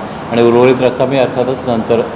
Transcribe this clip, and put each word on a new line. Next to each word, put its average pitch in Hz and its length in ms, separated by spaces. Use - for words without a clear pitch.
आणि 117 100
उर्वरित 120 400
रक्कम 127 300
ही 139 80
अर्थातच 127 480
नंतर 113 340